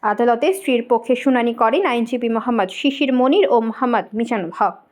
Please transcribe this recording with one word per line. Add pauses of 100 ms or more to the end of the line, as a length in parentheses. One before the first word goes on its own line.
আদালতে
স্ত্রীর
পক্ষে
শুনানি
করেন
আইনজীবী
মোহাম্মদ (100)
শিশির
মনির
ও
মোহাম্মদ
মিজানুল
হক। (160)